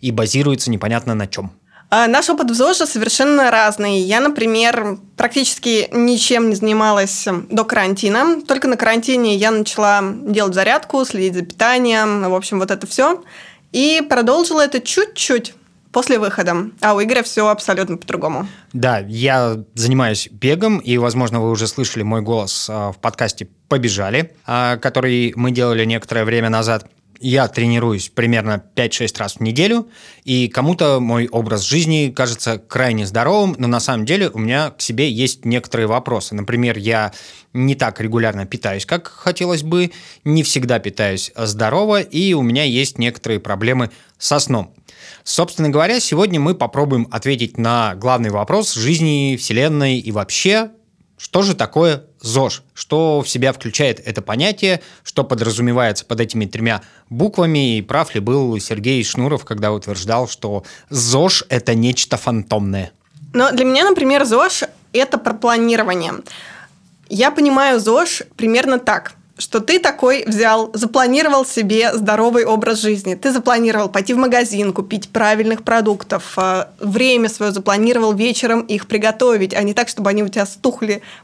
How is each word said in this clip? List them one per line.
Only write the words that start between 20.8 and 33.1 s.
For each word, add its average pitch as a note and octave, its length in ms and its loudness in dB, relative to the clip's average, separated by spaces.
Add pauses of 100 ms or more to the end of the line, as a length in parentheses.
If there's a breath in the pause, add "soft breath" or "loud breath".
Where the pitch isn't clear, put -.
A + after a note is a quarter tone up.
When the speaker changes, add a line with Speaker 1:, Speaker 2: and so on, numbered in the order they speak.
Speaker 1:
возможно, A#2+ 460 0
вы A2+ 80 2
уже A2 160 0
слышали A#2 360 -4
мой G#2+ 200 -2
голос, G#2 480 -4
а, G#2 220 -4
в - 80 -18
подкасте - 480 -4 (200)
«Побежали», A#2+ 640 -2 (140)
а, B2 320 0
который B2 580 0
мы B2 140 0
делали A#2+ 340 0
некоторое A2+ 400 -2
время A2+ 240 0
назад. A2 380 -2 (380)
Я C3 220 2
тренируюсь A#2 640 0
примерно A2+ 500 0
пять-шесть A2+ 600 -4
раз G2+ 140 -6
в - 60 -10
неделю, F#3+ 480 0 (360 loud breath)
и B2 240 0
кому-то C#3+ 500 2
мой A#2 300 0
образ A2 340 -2
жизни D#3 520 0
кажется A#2 440 -4
крайне A2+ 480 -2
здоровым, D#3+ 520 0